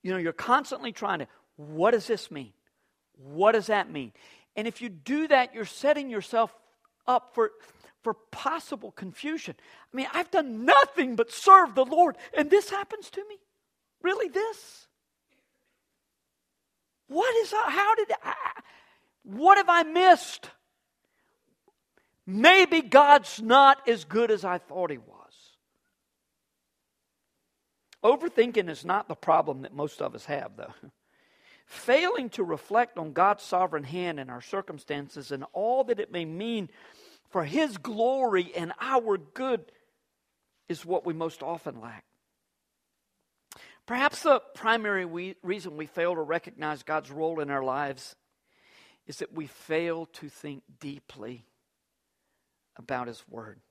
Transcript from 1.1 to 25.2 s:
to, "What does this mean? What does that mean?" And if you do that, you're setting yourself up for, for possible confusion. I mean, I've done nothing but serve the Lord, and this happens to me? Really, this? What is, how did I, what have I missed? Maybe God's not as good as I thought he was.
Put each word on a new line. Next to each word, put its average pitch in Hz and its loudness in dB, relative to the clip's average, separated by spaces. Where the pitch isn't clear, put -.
to, 135 -10
"What 156 0
does 226 -2
this - -6
mean? 131 -14
What 151 2
does 214 0
that 196 -2
mean?" 135 -10
And 220 -6
if - -10
you 240 -10
do 247 -4
that, 269 2
you're 220 -8
setting 285 -2
yourself 226 -2
up 247 0
for, 220 0
for 226 -4
possible 269 -10
confusion. 233 -12
I 247 -10
mean, 262 -6
I've 349 -4
done 254 -2
nothing 277 4
but 226 -2
serve 370 8
the 262 4
Lord, 302 4
and 294 0
this 392 4
happens 403 -10
to 403 -12
me? 415 -18
Really, 381 -2
this? - -8
What 440 0
is, 453 -2
how 415 0
did 427 -2
I, - -8
what 302 6
have 370 0
I 339 6
missed? 339 4
Maybe 277 6
God's 277 6
not 269 8
as 196 0
good 220 0
as 196 0
I 180 -4
thought 170 -8
he 131 -10
was. - -20